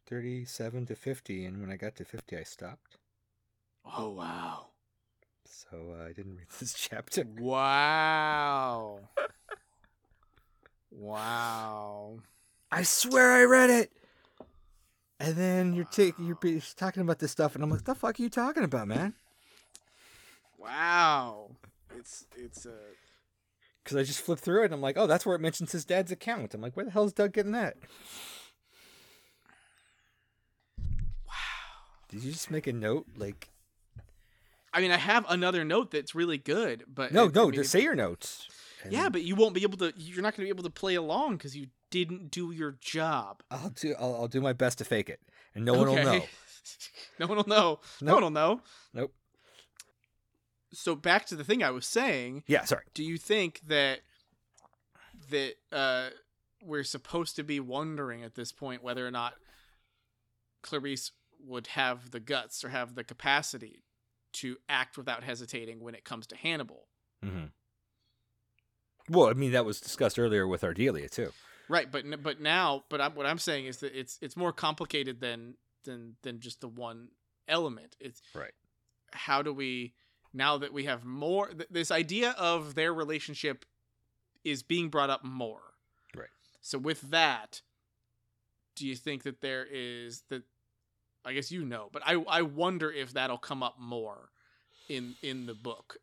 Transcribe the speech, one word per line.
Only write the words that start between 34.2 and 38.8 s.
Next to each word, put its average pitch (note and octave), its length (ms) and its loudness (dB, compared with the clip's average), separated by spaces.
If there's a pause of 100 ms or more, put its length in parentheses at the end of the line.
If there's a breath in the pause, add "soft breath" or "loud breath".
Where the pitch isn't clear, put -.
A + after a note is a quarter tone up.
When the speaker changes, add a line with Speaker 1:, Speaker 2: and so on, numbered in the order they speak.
Speaker 2:
I F3 80 4
mean, F#3 100 6
I F3 60 6
have G#3 320 4
another F3+ 340 2
note F#3+ 280 2
that's D3 240 -2
really E3 220 0
good, C#3+ 500 -2
but C3+ 260 -4
Speaker 1:
No, A3 120 10
Speaker 2:
it, D#3 100 4
Speaker 1:
no, A3+ 80 10
Speaker 2:
I - 20 8
mean, C#3 100 4
Speaker 1:
just C3+ 120 2
Speaker 2:
it F3+ 100 4
Speaker 1:
say A#3 60 8
your D4+ 120 4
notes. - 520 -4 (360 loud breath)